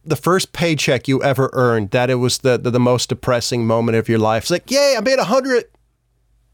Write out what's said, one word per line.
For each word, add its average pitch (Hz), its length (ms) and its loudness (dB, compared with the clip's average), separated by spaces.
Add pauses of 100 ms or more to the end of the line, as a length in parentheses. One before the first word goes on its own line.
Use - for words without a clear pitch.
the 160 120 -4
first - 360 -2
paycheck 151 560 -2
you 135 140 0
ever 135 320 0
earned, 117 380 0
that 123 180 0
it 127 60 0
was 123 220 -2
the, 123 200 2
the, 123 120 -4
the 120 100 0
most 123 280 2
depressing 120 580 -2
moment 113 300 2
of 113 120 0
your 113 100 2
life. 110 260 0
It's - 60 -6
like, - 200 -4
"Yay, 277 280 2
I - 20 -4
made 262 180 0
a 208 60 0
hundred, 254 400 0 (880)